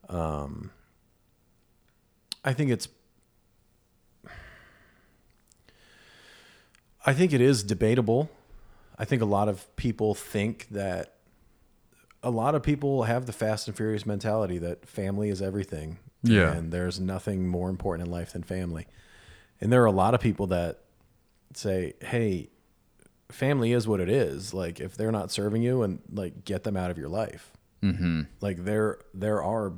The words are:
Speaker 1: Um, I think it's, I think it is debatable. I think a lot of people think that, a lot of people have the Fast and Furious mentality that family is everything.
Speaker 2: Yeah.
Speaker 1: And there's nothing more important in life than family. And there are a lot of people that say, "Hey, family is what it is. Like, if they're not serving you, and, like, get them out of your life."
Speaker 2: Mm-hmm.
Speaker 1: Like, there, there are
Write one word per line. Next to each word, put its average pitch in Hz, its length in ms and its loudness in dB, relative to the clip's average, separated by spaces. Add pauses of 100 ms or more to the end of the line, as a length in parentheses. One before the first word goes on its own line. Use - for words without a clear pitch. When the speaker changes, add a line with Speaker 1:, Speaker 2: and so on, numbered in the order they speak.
Speaker 1:
Um, 76 600 -4 (1700)
I 135 80 2
think 135 200 2
it's, - 160 -2 (4000)
I 139 80 6
think 165 180 4
it 131 80 6
is 127 220 6
debatable. 113 680 2 (680)
I 110 60 -4
think 120 180 0
a 110 40 2
lot 101 220 2
of - 280 -6
people 107 380 0
think 107 580 -4
that, 98 420 -4 (1040)
a 127 100 -2
lot 120 260 2
of - 80 -2
people 139 400 2
have 120 220 0
the 120 60 -8
Fast 110 360 -2
and 104 80 -8
Furious 110 280 -2
mentality 104 540 -2
that 85 300 -6
family 101 400 -2
is 98 120 -2
everything. 95 580 -6 (260)
Speaker 2:
Yeah. 101 280 8
Speaker 1:
And 82 200 -4
there's 90 260 -2
nothing 92 480 -2
more 90 240 -2
important 87 380 -4
in 87 40 -6
life 87 200 -6
than 87 100 -8
family. 87 460 -6 (720)
And 110 120 2
there 127 100 8
are 117 40 8
a 104 60 6
lot 95 220 4
of 120 60 2
people 101 280 0
that 87 320 -2 (720)
say, 92 460 -4
"Hey, 104 480 -2 (840)
family 131 420 0
is 117 140 2
what 104 140 2
it 87 80 0
is. 98 440 0
Like, 87 280 -4
if 92 160 -10
they're 110 160 -2
not 95 180 -2
serving 107 320 -2
you, 123 200 2
and, 95 180 -2 (120)
like, 95 320 -8
get 92 200 -4
them 101 120 -2
out 90 140 -2
of 85 80 -6
your 71 100 -8
life." - 440 -8 (320)
Speaker 2:
Mm-hmm. 87 380 2 (180)
Speaker 1:
Like, 90 240 -4
there, 107 340 0 (160)
there 104 260 0
are 101 380 -2